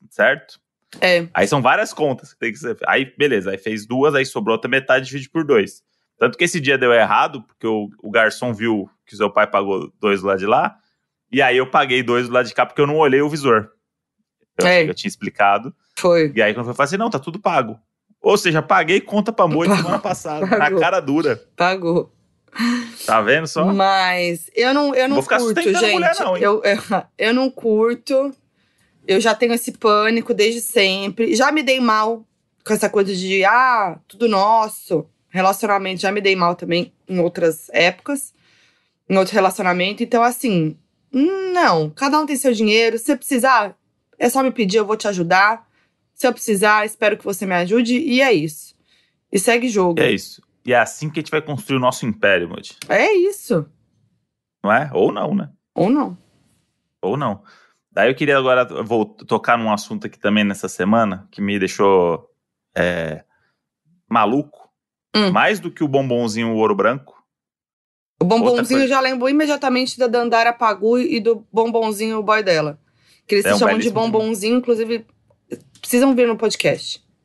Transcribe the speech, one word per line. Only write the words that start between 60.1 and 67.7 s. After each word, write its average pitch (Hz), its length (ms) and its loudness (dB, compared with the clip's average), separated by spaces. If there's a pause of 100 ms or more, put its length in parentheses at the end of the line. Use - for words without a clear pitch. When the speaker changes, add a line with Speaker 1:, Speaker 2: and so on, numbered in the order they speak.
Speaker 1:
também 104 240 2
nessa 98 240 -4
semana, 98 640 -2
que - 100 -12
me 101 160 -2
deixou, 92 720 0 (460)
é, 85 480 -2 (840)
maluco. 113 580 0 (480)
Speaker 2:
Hum. 208 160 2
Speaker 1:
Mais 170 280 0
do 165 120 -10
que - 120 -6
o 151 40 2
bombonzinho 120 680 -2
ouro 107 220 2
branco. 113 480 -2 (1000)